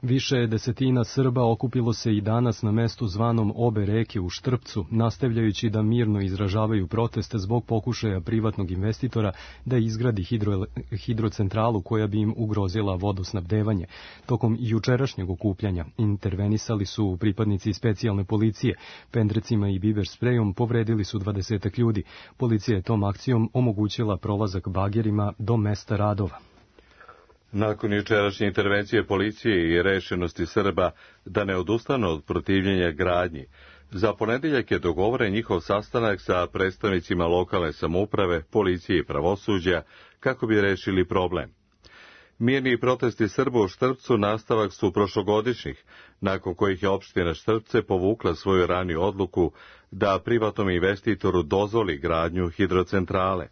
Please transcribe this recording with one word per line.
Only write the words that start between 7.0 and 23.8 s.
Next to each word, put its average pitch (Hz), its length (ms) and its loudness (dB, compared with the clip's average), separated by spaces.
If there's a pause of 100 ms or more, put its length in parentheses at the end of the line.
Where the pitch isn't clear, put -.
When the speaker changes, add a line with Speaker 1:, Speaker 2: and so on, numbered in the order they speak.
Speaker 1:
zbog 107 280 -2
pokušaja 107 560 -2
privatnog 104 500 -2
investitora 107 600 -2 (320)
da 127 120 0
izgradi 110 460 0
hidroele-, 104 440 -2 (400)
hidrocentralu 110 760 0
koja 107 240 -2
bi 107 140 0
im 107 160 0
ugrozila 104 580 0
vodosnabdevanje. 98 920 -2 (400)
Tokom 113 340 0
jučerašnjeg 117 680 -2
okupljanja 92 540 -2 (120)
intervenisali 104 880 0
su 95 340 -2
pripadnici 104 520 0
specijalne 101 520 0
policije. 107 500 0 (360)
Pendrecima 104 580 0
i 98 100 0
biber 101 300 0
sprejom 117 460 0
povredili 113 500 0
su 107 140 -6
dvadesetak 98 600 -4
ljudi. 113 240 2 (340)
Policija 113 400 2
je 95 60 -2
tom 107 220 0
akcijom 110 480 0
omogućila 107 640 0